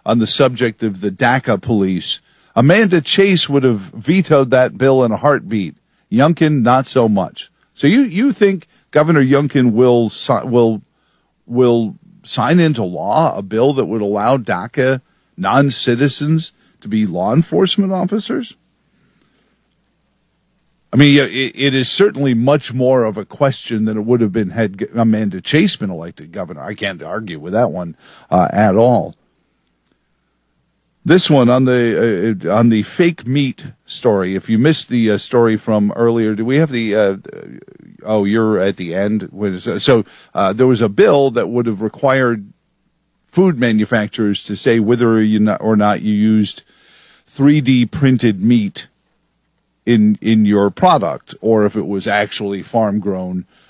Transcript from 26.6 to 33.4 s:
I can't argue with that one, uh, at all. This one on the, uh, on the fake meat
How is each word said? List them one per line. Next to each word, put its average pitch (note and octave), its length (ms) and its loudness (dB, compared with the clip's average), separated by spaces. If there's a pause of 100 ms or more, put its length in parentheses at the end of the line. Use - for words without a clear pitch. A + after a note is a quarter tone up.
I F#2 100 -10
can't G2 300 -8
argue F2 360 -10
with E2 140 -12
that A2 180 0
one, E2+ 240 -10 (360)
uh, F2+ 200 2
at G2+ 240 2
all. G#2+ 400 2 (1900)
This F3+ 220 4
one C3 220 4
on B2+ 160 2
the, A2+ 800 0
uh, F#2+ 100 0
on A#2 140 4
the A2 140 2
fake E3+ 420 -2
meat C3+ 400 -4 (180)